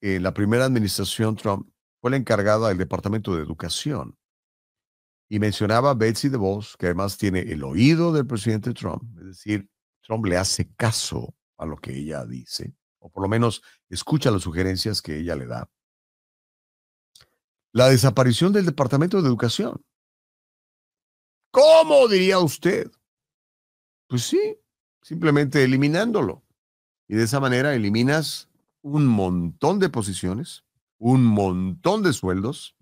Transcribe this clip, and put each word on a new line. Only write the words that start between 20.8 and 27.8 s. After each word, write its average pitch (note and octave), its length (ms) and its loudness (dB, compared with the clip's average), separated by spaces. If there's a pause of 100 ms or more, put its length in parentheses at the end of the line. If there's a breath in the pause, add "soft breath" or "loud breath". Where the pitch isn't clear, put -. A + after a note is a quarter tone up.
¿Cómo D4+ 560 8
diría F#3+ 320 4
usted? - 500 0 (1160)
Pues B2 160 -2
sí, G#4+ 340 -2 (440)
simplemente D3 600 2
eliminándolo. D3 840 0 (640)
Y G#2 60 -4
de A2 80 2
esa C3+ 180 0
manera C3 340 0
eliminas B2 760 -2 (320)